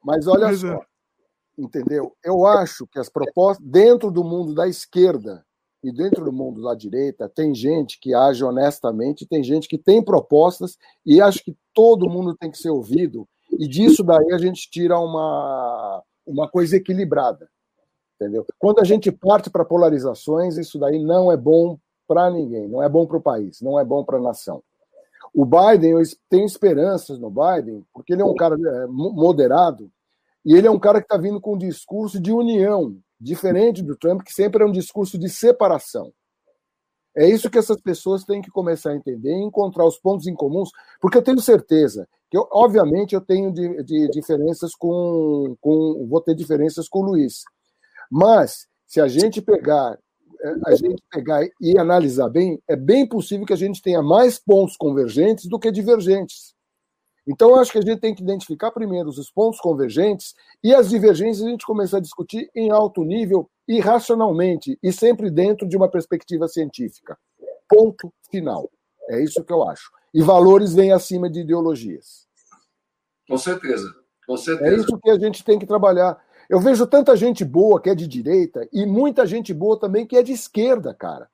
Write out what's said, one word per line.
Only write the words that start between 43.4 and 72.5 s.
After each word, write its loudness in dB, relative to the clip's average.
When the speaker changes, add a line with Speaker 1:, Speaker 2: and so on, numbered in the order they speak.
Speaker 1:
de, -8
de -2
diferenças -4
com, -2
com, 0
vou 0
ter -2
diferenças -4
com -6
o -2
Luiz. -2
Mas, 2
se -2
a 4
gente 0
pegar, 0
é, -8
a 4
gente -4
pegar -2
e 2
analisar 2
bem, -2
é -2
bem 2
possível -8
que -4
a -2
gente -6
tenha -2
mais 2
pontos 2
convergentes -2
do -8
que -2
divergentes. -2
Então, 4
eu 8
acho 2
que -2
a 0
gente -4
tem -4
que -14
identificar -8
primeiro -8
os -16
pontos -2
convergentes -2
e 6
as 4
divergências 2
a -6
gente -10
começar -4
a -2
discutir -12
em -2
alto 0
nível -2
e 0
racionalmente, 0
e -2
sempre 0
dentro 0
de -6
uma 2
perspectiva -6
científica. -10
Ponto 4
final. -8
É -4
isso -4
que -10
eu 0
acho. -14
E 2
valores 6
vêm 6
acima 0
de -8
ideologias. -6